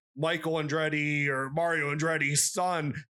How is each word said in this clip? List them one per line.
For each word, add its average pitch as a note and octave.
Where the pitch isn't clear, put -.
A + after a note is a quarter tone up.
Michael E3
Andretti D3+
or C3+
Mario D#3
Andretti's D3+
son E3+